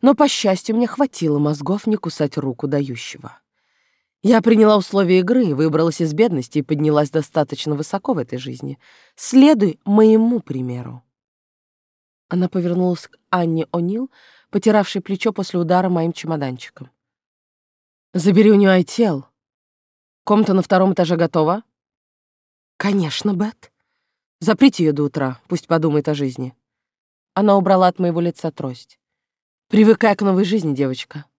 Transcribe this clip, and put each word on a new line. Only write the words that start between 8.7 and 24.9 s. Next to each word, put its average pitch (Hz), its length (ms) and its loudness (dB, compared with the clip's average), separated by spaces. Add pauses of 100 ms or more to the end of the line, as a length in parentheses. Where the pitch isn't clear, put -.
Следуй 247 680 2
моему 220 560 4
примеру. 123 640 -10 (1300)
Она 180 180 -2
повернулась 180 580 -2
к - 120 -20 (100)
Анне 165 420 -2
О'Нил, 196 400 -4 (380)
потиравшей 208 540 0
плечо 196 300 -4
после 185 280 -6
удара 180 300 0
моим 170 240 -2
чемоданчиком. 135 760 -10 (1200)
"Забери 190 360 4
у 214 40 6
нее 196 160 4
Айтел. 185 560 0 (1000)
Комната 208 300 2
на 185 80 2
втором 185 320 2
этаже 170 220 0
готова?" 165 460 -2 (1160)
"Конечно, 196 560 -2
Бет. 208 380 -8 (680)
Заприте - 440 2
ее 151 100 2